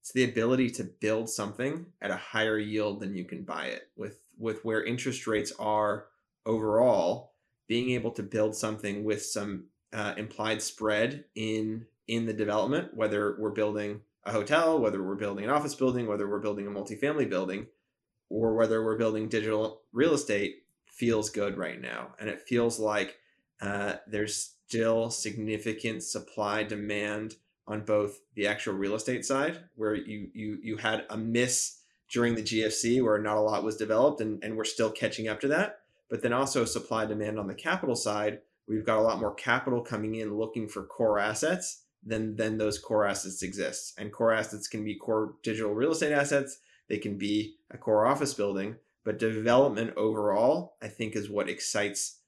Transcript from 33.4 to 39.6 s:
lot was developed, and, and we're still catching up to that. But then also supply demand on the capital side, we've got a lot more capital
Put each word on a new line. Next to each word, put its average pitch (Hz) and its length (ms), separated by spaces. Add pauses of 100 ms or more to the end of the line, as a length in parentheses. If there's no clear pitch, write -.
lot 107 240
was 107 120
developed, 113 440
and, 107 220
and 110 140
we're 110 80
still 110 260
catching 110 380
up 107 120
to 139 80
that. 180 320 (300)
But 110 120
then 120 100
also 131 320
supply 110 420
demand 107 320
on 101 80
the 95 80
capital 160 420
side, 104 440 (280)
we've 107 160
got 110 140
a 107 40
lot 110 180
more 101 140
capital 123 460